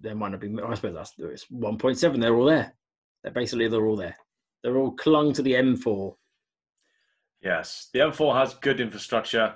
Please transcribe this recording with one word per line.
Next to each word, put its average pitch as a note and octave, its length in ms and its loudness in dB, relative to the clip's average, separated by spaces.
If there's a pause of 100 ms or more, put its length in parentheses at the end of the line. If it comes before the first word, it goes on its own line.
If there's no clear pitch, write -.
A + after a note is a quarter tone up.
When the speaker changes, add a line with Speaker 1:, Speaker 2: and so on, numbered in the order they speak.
Speaker 1:
there A2 140 -8
might G#2+ 160 -4
not G2 100 -8
be, G#2 100 -8 (160)
I A#2 80 -4
suppose G2+ 200 -6
that's, - 240 -14
it's D2+ 320 -12
one A2 260 -6
point B2+ 220 0
seven, D3 200 2
they're A#2 160 4
all B2 120 6
there. D3 280 2 (480)
They're - 100 -8
basically, A#2 360 0
they're A2 160 2
all A2 120 2
there. F2 200 -8 (460)
They're B2 160 0
all C3 140 0
clung D3+ 420 4
to D3 80 0
the C3 120 2
M B2+ 220 4
four. G2 400 -4 (1300)
Speaker 2:
Yes, - 500 -4
the B2 80 0
M D3+ 120 4
four D3 220 2
has C3+ 200 2
good C3+ 260 -2
infrastructure, A2 760 -2